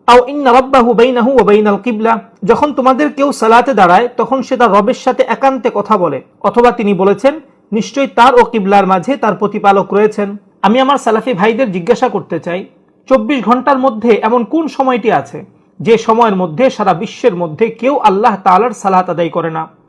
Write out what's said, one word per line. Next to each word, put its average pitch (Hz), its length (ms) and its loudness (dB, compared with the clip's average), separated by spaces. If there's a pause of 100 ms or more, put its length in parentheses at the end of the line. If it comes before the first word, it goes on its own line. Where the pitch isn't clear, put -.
আও 311 200 6
ইন্না 277 260 0
রাব্বাহু 254 400 2
বাইনাহু 240 380 2
ওয়া 247 120 4
বাইনাল 208 340 2
কিবলা।" 220 420 -2 (240)
যখন 247 300 0
তোমাদের 262 400 0
কেউ 277 180 -2
সালাতে 233 420 2
দাঁড়ায়, 202 340 2 (100)
তখন 254 240 -2
সে 262 160 -4
তার 233 140 2
রবের 208 220 2
সাথে 247 300 -2
একান্তে 247 500 -2
কথা 208 240 -2
বলে, 165 240 -2 (200)
অথবা 233 300 2
তিনি 214 220 -2
বলেছেন, 202 460 0 (320)
"নিশ্চয়ই 233 360 -4
তার 240 280 2
ও 247 80 6
কিবলার 202 440 0
মাঝে 190 300 -2
তার 208 180 -2
প্রতিপালক 202 580 0
রয়েছেন।" 208 440 -2 (240)
আমি 220 180 2
আমার 262 180 0
সালাফি 220 360 -2
ভাইদের 214 380 0
জিজ্ঞাসা 220 380 -2
করতে 170 300 -6
চাই, 180 260 -8 (440)
চব্বিশ 254 340 0
ঘন্টার 254 360 0
মধ্যে 226 440 0
এমন 240 200 0
কোন 320 240 -4
সময়টি 247 440 -2
আছে 147 340 -6 (360)
যে 214 160 2
সময়ের 226 380 0
মধ্যে 185 340 0
সারা 196 240 -2
বিশ্বের 196 420 -2
মধ্যে 175 340 -4
কেউ 254 280 -2
আল্লাহ 214 460 0
তাআলার 196 280 2
সালাত 190 380 -2
আদায় 170 200 -2
করে 160 220 -6
না? 160 160 -8 (220)